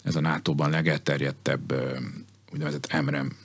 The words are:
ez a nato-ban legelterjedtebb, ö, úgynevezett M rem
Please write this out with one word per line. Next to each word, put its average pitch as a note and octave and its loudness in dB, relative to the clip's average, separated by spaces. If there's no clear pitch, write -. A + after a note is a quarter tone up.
ez - 0
a D#2+ 2
nato-ban D#2 2
legelterjedtebb, C#2+ 0
ö, C2 0
úgynevezett D3 -2
M C#3 0
rem C#3 -2